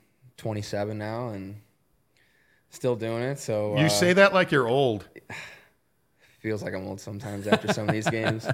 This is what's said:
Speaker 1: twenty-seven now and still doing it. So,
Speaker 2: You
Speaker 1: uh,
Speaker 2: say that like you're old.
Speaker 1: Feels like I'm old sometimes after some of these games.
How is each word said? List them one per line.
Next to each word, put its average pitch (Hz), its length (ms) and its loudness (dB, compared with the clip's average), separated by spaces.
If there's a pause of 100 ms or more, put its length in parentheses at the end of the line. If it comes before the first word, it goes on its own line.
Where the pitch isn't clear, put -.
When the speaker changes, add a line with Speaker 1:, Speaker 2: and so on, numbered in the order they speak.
(360)
Speaker 1:
twenty-seven 104 600 -4
now 113 320 -6
and 98 260 -10 (1120)
still 123 260 -2
doing 113 280 -4
it. 139 160 -4
So, 107 380 -2
Speaker 2:
You 151 80 4
Speaker 1:
uh, 156 40 4
Speaker 2:
say 170 240 4
that 196 200 8
like 185 180 4
you're 131 160 4
old. 120 400 2 (1300)
Speaker 1:
Feels 107 220 -2
like 92 100 -4
I'm 95 120 -6
old 98 140 -8
sometimes 101 480 -8
after 107 240 4
some 107 160 -2
of - 60 2
these 110 160 -2
games. 113 440 -2